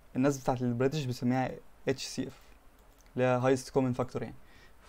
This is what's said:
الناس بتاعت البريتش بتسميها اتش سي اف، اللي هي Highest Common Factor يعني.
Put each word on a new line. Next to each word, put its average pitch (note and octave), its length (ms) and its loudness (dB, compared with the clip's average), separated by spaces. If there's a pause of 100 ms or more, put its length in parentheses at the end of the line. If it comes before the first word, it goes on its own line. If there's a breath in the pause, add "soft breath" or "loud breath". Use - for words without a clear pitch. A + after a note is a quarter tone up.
(140)
الناس C#3 220 2
بتاعت B2+ 240 -2
البريتش B2+ 440 2
بتسميها B2 460 0 (360)
اتش C3 180 0
سي - 220 -6
اف، - 120 -14 (760)
اللي B2+ 100 4
هي B2 140 2 (160)
Highest C3 120 -10
Common C3 320 2
Factor B2 200 -6
يعني. A#2 140 -10 (540 soft breath)